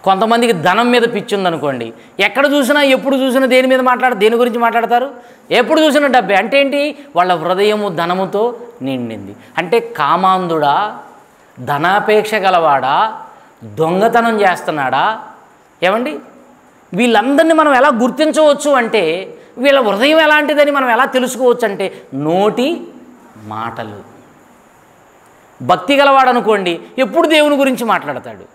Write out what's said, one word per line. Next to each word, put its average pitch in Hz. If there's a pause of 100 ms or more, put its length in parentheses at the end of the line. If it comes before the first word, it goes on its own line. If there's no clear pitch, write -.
కొంతమందికి 226
ధనం 190
మీద 240
పిచ్చి 202
ఉందనుకోండి, 143 (260)
ఎక్కడ 226
చూసినా, 285
ఎప్పుడు 269
చూసినా 262
దేని 254
మీద 262
మాట్లాడ-, 247
దేని 214
గురించి 240
మాట్లాడతారు? 233 (420)
ఎప్పుడు 247
చూసినా 294
డబ్బే. 226
అంటే 226
ఏంటి? 285 (180)
వాళ్ళ 180
హృదయము 202
ధనముతో 185 (260)
నిండింది. 113 (220)
అంటే 175
కామాంధుడా, 175 (600)
ధనాపేక్ష 196
గలవాడా, 170 (460)
దొంగతనం 196
చేస్తున్నాడా? 160 (640)
ఏమండి, 233 (720)
వీళ్ళందరినీ 247
మనం 302
ఎలా 277
గుర్తించవచ్చు 285
అంటే, 202 (240)
వీళ్ళ 277
హృదయం 240
ఎలాంటిదని 302
మనం 269
ఎలా 240
తెలుసుకోవచ్చు 247
అంటే, 190 (120)
నోటి 190 (560)
మాటలు. 107 (1600)
భక్తి 156
గలవాడనుకోండి, 247 (180)
ఎప్పుడు 269
దేవుని 302
గురించి 262
మాట్లాడతాడు. 127